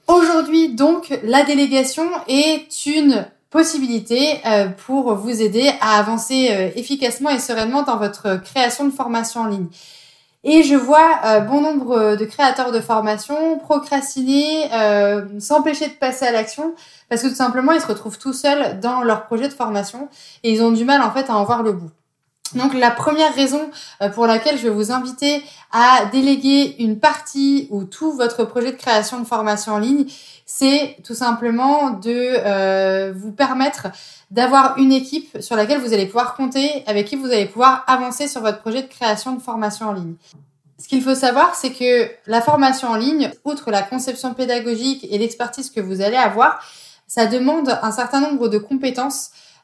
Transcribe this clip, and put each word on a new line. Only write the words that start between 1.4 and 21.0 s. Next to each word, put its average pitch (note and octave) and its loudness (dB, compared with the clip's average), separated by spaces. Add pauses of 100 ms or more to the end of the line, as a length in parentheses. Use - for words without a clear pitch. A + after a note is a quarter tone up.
délégation C#4 0 (240)
est D4+ 0
une C#4+ 2 (220)
possibilité, C#4 0
euh, G#3 2 (200)
pour B3+ 0
vous G#3+ -4
aider A3+ 2 (100)
à G#3+ 4
avancer, A3+ 0
euh, F#3+ 0
efficacement C4+ -4
et C4+ 0
sereinement A#3 -2
dans C4 -2
votre G3+ -4
création B3+ -2
de C#4 2
formation A#3 -4
en A3 -2
ligne. G3 -4 (760)
Et D#4 8
je C#4 4
vois, D4+ 6
euh, G#3+ 4
bon B3+ 0
nombre B3 2
de G#3+ -4
créateurs B3+ 0
de A3+ 0
formation A#3 -2
procrastiner, C#4+ -2
euh, G#3 0
s'empêcher D4 0
de C#4+ -10
passer B3+ -4
à A#3+ 2
l'action C#4 -4 (340)
parce A#3 -4
que C4 0
tout B3+ -2
simplement, B3+ 0
ils D#4+ 2
se - -6
retrouvent G#3 -8
tout C4+ -6
seuls C#4 -2
dans B3 -2
leur A3 0
projet A#3 -2
de C#4 -10
formation A3+ -6 (340)
et A3+ 0
ils A3 2
ont A#3 4
du A3+ 2
mal, C#4 4